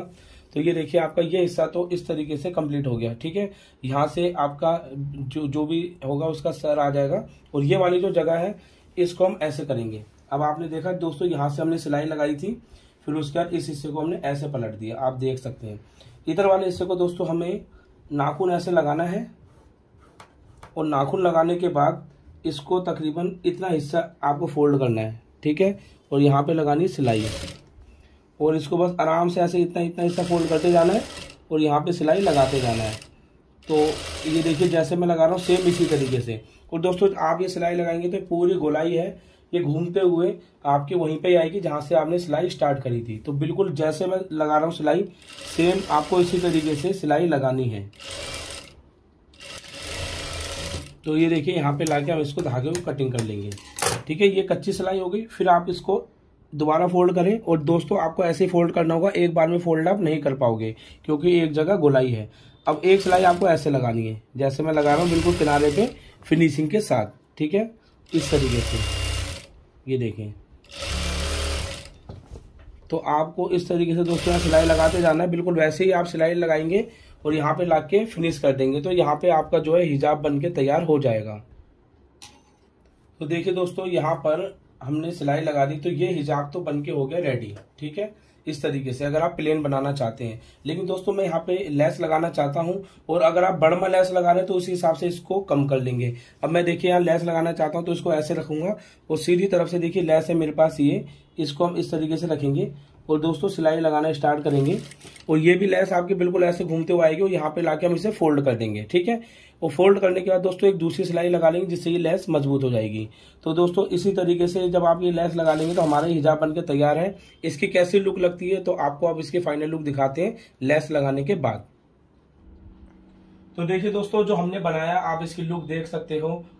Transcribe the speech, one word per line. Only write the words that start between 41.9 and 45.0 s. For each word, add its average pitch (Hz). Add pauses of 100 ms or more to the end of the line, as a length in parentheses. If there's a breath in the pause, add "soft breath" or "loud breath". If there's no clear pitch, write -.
आपने 160
सिलाई 170
start 139
करी 120
थी। 113
तो 143
बिल्कुल 170
जैसे 156
मैं 185 (140)
लगा 156
रहा 156
हूँ 170
सिलाई, 156 (440 loud breath)